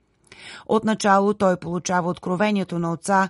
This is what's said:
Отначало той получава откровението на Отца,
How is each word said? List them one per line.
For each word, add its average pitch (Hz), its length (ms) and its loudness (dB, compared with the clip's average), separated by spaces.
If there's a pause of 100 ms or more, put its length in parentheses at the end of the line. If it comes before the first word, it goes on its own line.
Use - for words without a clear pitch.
(680)
Отначало 208 680 2
той 190 220 2
получава 175 540 -2
откровението 185 680 -2
на 170 140 -2
Отца, 190 380 0